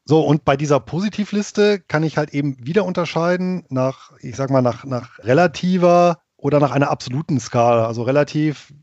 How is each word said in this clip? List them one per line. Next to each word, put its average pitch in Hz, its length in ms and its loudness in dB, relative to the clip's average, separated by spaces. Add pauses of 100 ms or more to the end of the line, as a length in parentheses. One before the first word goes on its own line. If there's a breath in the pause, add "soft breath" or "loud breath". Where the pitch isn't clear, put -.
So, 151 220 4
und 147 180 2
bei 135 140 2
dieser 143 240 2
Positivliste 208 1000 -2
kann 156 240 -2
ich 156 140 -2
halt 151 160 -4
eben 143 260 -4
wieder 165 240 -2
unterscheiden 180 840 -2
nach, 131 500 -4
ich 127 160 -14
sag 135 140 -6
mal, 135 120 4
nach, 120 220 -2
nach 123 360 -10
relativer 175 1000 2 (160)
oder 143 240 0
nach 143 120 2
einer 143 200 0
absoluten 135 480 -4
Skala. 117 480 2
Also 117 160 -6
relativ, 147 800 -2